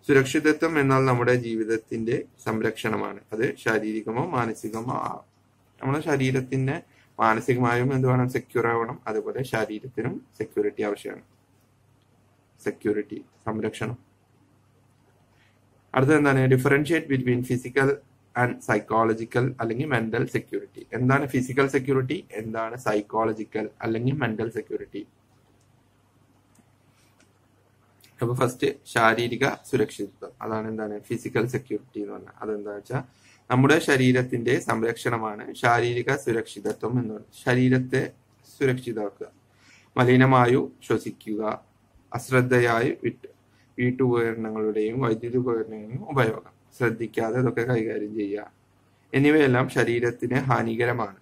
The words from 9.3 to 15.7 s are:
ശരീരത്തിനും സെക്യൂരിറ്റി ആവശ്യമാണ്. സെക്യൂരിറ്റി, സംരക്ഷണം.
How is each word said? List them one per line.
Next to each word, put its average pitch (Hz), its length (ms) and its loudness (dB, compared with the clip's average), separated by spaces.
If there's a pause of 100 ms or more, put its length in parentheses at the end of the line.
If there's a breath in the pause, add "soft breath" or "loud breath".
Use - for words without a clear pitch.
ശരീരത്തിനും 113 840 -6 (120)
സെക്യൂരിറ്റി 104 440 -4
ആവശ്യമാണ്. 104 400 -8 (1400)
സെക്യൂരിറ്റി, 104 600 -4 (220)
സംരക്ഷണം. 110 520 -6 (2000 soft breath)